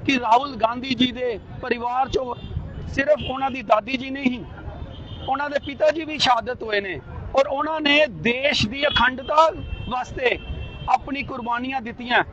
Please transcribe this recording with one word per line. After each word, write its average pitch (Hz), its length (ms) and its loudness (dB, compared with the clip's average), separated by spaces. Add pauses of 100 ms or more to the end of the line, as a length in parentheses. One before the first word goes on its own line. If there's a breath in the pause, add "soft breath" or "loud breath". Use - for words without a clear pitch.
ਕਿ 269 140 2
ਰਾਹੁਲ 247 380 4
ਗਾਂਧੀ 240 380 0
ਜੀ 247 160 4
ਦੇ 240 280 -2 (220)
ਪਰਿਵਾਰ 247 460 0
'ਚੋਂ 247 280 -2 (520)
ਸਿਰਫ 277 420 2
ਉਹਨਾਂ 262 220 -2
ਦੀ 262 120 -6
ਦਾਦੀ 214 340 2
ਜੀ 269 120 -4
ਨਹੀਂ, 262 340 -2 (840)
ਉਹਨਾਂ 277 220 -2
ਦੇ 285 160 -2
ਪਿਤਾ 294 260 2
ਜੀ 311 140 -2
ਵੀ 302 120 -6
ਸ਼ਹਾਦਤ 240 460 0
ਹੋਏ 208 180 0
ਨੇ 190 180 -6 (360)
ਔਰ 277 120 6
ਉਹਨਾਂ 302 340 0
ਨੇ 294 240 6 (160)
ਦੇਸ਼ 247 460 2
ਦੀ 277 200 -2
ਅਖੰਡਤਾ 277 600 4 (400)
ਵਾਸਤੇ 247 480 0 (520)
ਆਪਣੀ 277 340 2
ਕੁਰਬਾਨੀਆਂ 247 580 -4
ਦਿੱਤੀਆਂ। 220 520 0